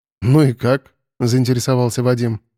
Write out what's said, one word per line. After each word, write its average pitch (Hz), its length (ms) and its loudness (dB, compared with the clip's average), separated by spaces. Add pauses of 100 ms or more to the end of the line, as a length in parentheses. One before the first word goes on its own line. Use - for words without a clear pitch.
(200)
«Ну 135 220 4
и 135 100 2
как?» — 123 420 -4 (260)
заинтересовался 123 840 0
Вадим. 120 380 -2 (180)